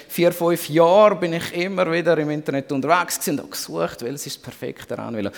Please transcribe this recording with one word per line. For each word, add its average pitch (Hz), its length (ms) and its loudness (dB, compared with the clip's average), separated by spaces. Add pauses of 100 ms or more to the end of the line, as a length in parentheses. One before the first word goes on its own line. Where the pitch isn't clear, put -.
vier, 170 240 2
fünf 170 360 0
Jahren 180 520 6
bin 175 140 -2
ich 170 200 -6
immer 180 380 -2
wieder 165 260 2
im 151 120 -2
Internet 147 420 -4
unterwegs 156 480 0
gewesen 175 140 -2
und 135 60 -2
habe - 100 -12
gesucht, - 520 -6
welches 135 240 -8
ist 143 120 -8
das - 40 -20
perfekte - 560 -10
Rennvelo. 110 400 -6